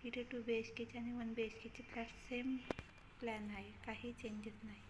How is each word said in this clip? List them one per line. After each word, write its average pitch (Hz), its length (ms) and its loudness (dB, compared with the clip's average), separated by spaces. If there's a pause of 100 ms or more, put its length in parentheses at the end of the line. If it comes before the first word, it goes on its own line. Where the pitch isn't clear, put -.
इथे 240 200 0
टू 240 180 0
बी 233 120 6
एच 226 220 4
केचे 233 220 -2
आणि 233 140 2
वन 233 220 2
बी 226 80 4
एच 220 200 2
केचे - 220 -6
फ्लॅट 233 240 -2
सेम 254 500 2 (640)
प्लॅन 214 300 2
आहे, 202 220 -4 (140)
काही 240 280 -2
चेंजेस 214 400 -4 (100)
नाही. 208 260 -6